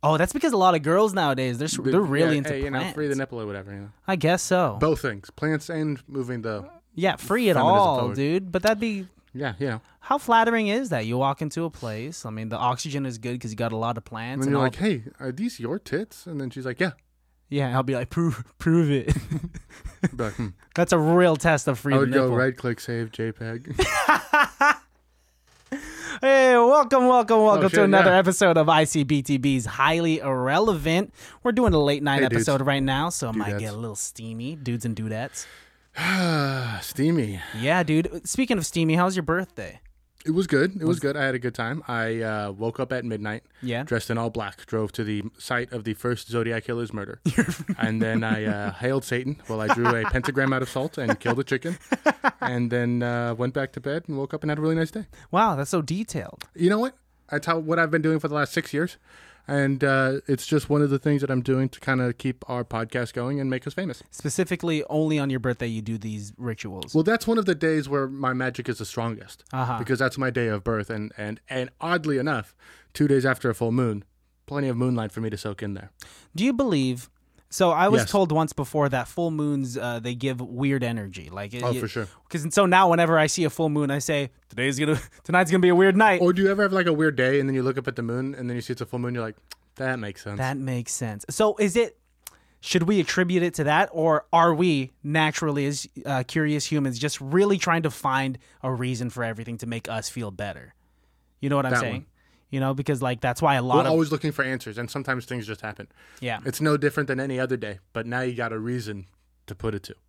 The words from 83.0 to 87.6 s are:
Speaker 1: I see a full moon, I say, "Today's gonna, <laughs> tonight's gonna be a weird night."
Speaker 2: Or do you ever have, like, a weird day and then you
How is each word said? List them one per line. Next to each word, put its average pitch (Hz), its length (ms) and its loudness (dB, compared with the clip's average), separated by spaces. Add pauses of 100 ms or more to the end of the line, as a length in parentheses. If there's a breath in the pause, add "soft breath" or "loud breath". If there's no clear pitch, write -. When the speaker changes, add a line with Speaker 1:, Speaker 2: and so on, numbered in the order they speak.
Speaker 1:
I 151 80 6
see 160 180 0
a 151 60 2
full 160 200 0
moon, 147 200 0
I 139 100 -2
say, 143 300 -2 (200)
"Today's 127 280 -2
gonna, 147 220 2 (120)
<laughs> - 120 -20
tonight's 180 260 2
gonna 180 120 4
be 180 80 8
a 175 60 8
weird 190 220 6
night." 208 240 6
Speaker 2:
Or 180 100 6
do 180 120 2
you 190 80 6
ever 196 100 0
have, 196 120 2
like, 185 120 2
a 170 80 2
weird 151 220 2
day 127 240 2
and 135 100 0
then 135 60 0
you 131 80 0